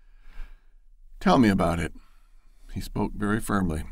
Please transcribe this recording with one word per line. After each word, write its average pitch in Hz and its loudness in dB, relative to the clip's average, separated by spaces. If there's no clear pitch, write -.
Tell 180 4
me 120 6
about 87 2
it. 82 -4
He - -8
spoke - -4
very 104 -2
firmly. 92 -2